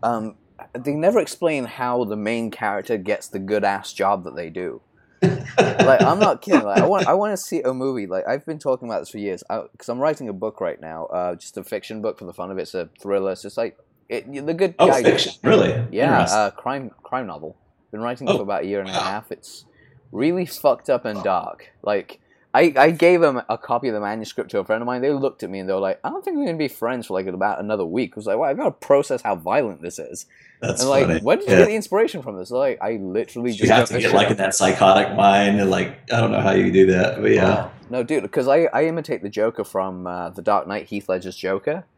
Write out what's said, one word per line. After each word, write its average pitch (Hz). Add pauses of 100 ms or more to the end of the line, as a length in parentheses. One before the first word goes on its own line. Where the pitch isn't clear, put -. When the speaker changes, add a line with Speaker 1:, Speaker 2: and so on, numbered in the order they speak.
Speaker 1:
Um, 110 (420)
they 135
never 170
explain 156
how 123
the 107
main 110
character 104
gets 101
the 101
good-ass 98
job 98
that 71
they 82
do. 80 (420)
Speaker 2:
<laughs> - (280)
Speaker 1:
Like, 131
I'm 160
not 202
kidding. 175
Like, 101
I -
want, -
I 156
wanna 202
see 160
a 131
movie. 127
Like, 92
I've 139
been 151
talking 127
about 107
this 76
for -
years. 98
I, 101 (120)
'cause -
I'm 120
writing 143
a 101
book 104
right 87
now, 80
uh, 90
just -
a 95
fiction 107
book 107
for 104
the 87
fun 92
of 95
it. -
It's -
a 85 (120)
thriller. 98
It's 92
just 98
like, 117 (320)
it, 113 (140)
the 160
good 175
Speaker 2:
Oh, 180
Speaker 1:
guy 127
Speaker 2:
fiction? - (100)
Really? - (220)
Speaker 1:
Yeah, 135
Speaker 2:
Interesting. 98
Speaker 1:
uh, 101
crime, 131 (100)
crime 127
novel. 78 (340)
Been 107
writing 123
Speaker 2:
Oh, -
Speaker 1:
for 110
about 98
a -
year 101
and 95
a 95
Speaker 2:
wow. 98
Speaker 1:
half. 101
It's - (460)
really 165
fucked -
up 123
and 104
dark. - (100)
Like, 101 (340)
I, 151
I 147
gave 170
them 135
a 113
copy 123
of 117
the 104
manuscript 107
to 104
a 92
friend 110
of 120
mine. 123
They 139
looked 139
at 95
me 95
and 92
they 98
were 95
like, 95
"I 170
don't 381
think 370
we're 285
gonna 165
be 151
friends 120
for, -
like, 95
about 95
another 104
week." 101
I -
was 107
like, 104
"Well, 147
I've 139
gotta 220
process 139
how 104
violent 92
this 85
is." - (360)
Speaker 2:
That's 98
Speaker 1:
And, 131
like, 139
Speaker 2:
funny. 80
Speaker 1:
"Where 143
did 403
you -
Speaker 2:
Yeah. -
Speaker 1:
get -
the 214
inspiration 202
from 104
this?" 92
Like, 127
I 110
literally 113
Speaker 2:
You 107
Speaker 1:
just -
Speaker 2:
have 113
Speaker 1:
wrote 117
Speaker 2:
to -
Speaker 1:
this 120
Speaker 2:
get, -
Speaker 1:
shit -
Speaker 2:
like, 104
Speaker 1:
up. -
Speaker 2:
in 107
that 95
psychotic 98
mind 101
and, 98
like, 92 (140)
I 117
don't 110
know 101
how 95
you 95
do 95
that, 92
but 107
yeah. 98
Speaker 1:
Oh, - (180)
no, 123
dude, 120
'cause 131
I, 160
I 135
imitate 160
the 98
Joker 107
from, 95
uh, 87
The 95
Dark 90
Knight, 98
Heath 101
Ledger's 92
Joker. 98 (120)